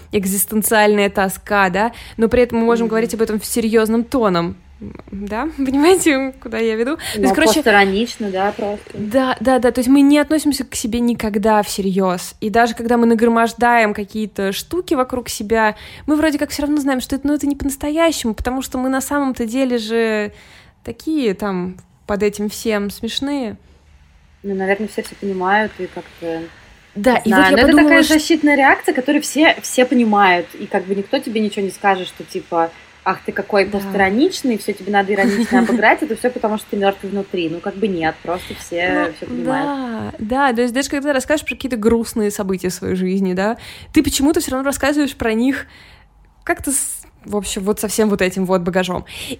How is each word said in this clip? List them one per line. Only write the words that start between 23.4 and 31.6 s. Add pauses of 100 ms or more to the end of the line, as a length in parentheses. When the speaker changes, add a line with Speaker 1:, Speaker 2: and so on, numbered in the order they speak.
Speaker 2:
Ну,
наверное,
все
все
понимают
и
как-то (540)
Speaker 1:
Да,
Speaker 2:
не
Speaker 1:
и
вот
Speaker 2:
знаю,
Speaker 1:
я
Speaker 2:
но
это
Speaker 1:
подумала,
Speaker 2:
такая
Speaker 1:
что
Speaker 2:
защитная
реакция,
которую
все,
все
понимают, (120)
и
как
бы
никто
тебе
ничего